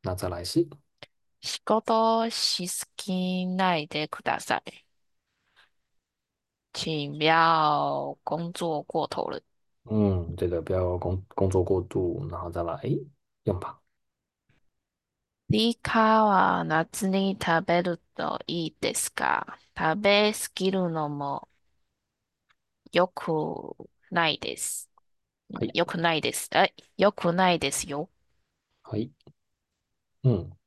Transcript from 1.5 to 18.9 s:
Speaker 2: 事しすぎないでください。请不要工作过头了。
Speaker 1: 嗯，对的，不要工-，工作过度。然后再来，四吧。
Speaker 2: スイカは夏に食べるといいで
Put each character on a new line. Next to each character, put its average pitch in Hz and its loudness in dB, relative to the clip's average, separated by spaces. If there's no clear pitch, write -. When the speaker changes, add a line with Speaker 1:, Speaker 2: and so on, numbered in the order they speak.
Speaker 2:
事 226 2
し - -2
す - -6
ぎ 185 -2
な 185 0
い 151 -4
で 151 -4
く - -12
だ - -2
さ - -2
い。 - -20
请 147 -4
不 151 -2
要 151 4
工 170 -4
作 160 -4
过 156 -2
头 - -4
了。 - -8
Speaker 1:
嗯， 95 2
对 90 0
的， 85 -2
不 92 -4
要 90 0
工-， 92 -2
工 98 2
作 92 4
过 92 2
度。 92 -4
然 87 -8
后 87 -8
再 85 -6
来， - -4
四 95 0
吧。 - -10
Speaker 2:
ス 208 4
イ 226 2
カ 220 4
は 185 4
夏 165 -2
に 196 0
食 165 2
べ 175 2
る 175 -4
と 156 -4
い 165 -4
い - -10
で - -2